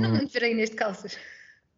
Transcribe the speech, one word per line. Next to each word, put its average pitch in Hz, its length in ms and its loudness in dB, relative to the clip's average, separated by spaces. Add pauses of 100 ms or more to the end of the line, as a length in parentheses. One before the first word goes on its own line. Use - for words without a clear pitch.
lembro 220 180 4
de - 60 -10
ver 240 120 0
a 233 40 2
Inês 220 220 2
de - 60 -12
calças. 202 400 -4 (600)